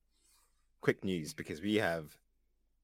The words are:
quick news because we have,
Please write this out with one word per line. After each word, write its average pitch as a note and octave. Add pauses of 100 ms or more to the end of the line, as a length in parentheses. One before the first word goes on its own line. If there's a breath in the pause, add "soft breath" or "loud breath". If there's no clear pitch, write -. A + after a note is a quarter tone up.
(800)
quick -
news E2
because D#2
we G#2
have, E2+ (680)